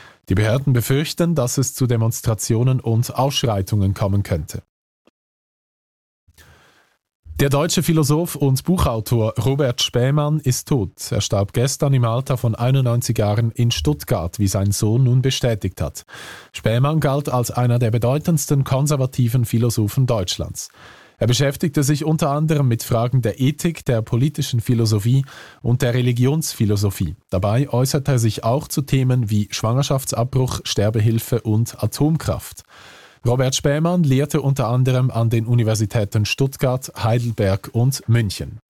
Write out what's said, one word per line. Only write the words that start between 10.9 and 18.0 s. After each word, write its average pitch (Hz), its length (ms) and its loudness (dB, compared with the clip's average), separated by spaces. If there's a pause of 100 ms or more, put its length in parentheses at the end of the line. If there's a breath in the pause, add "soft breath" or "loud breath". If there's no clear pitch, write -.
Er 110 100 -2
starb 101 320 -2
gestern 139 400 0
im 123 100 4
Alter 123 320 -2
von 117 200 0
einundneunzig 120 600 0
Jahren 110 340 2
in 120 200 0
Stuttgart, 107 680 -2
wie 101 100 2
sein 98 240 0
Sohn 113 340 2
nun 127 160 4
bestätigt 123 580 -2
hat. - 240 -8 (480 loud breath)
Spähmann 135 480 0
galt 143 300 0
als 123 220 -2
einer 123 280 2
der 117 120 0
bedeutendsten 139 720 0